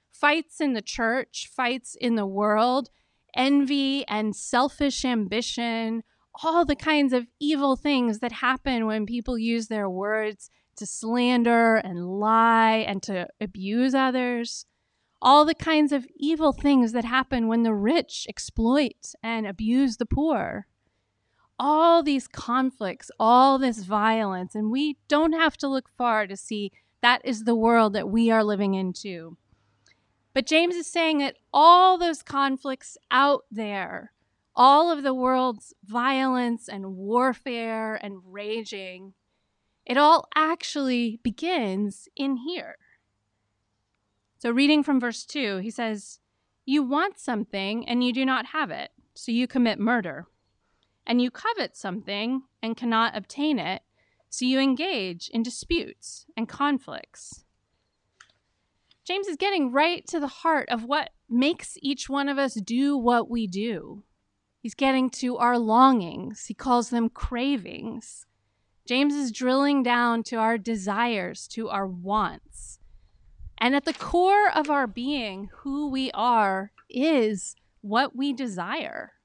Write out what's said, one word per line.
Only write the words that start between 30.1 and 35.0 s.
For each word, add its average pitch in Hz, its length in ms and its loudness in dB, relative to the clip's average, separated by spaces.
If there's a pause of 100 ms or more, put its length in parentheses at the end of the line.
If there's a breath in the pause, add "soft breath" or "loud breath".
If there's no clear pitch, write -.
But 262 140 0
James 349 300 2
is 339 100 -6
saying 320 320 0
that 285 180 -2 (160)
all 359 460 8
those 339 240 -2
conflicts 269 760 -4 (140)
out 277 400 4
there, 208 600 -8 (440)
all 285 340 8
of 294 120 -2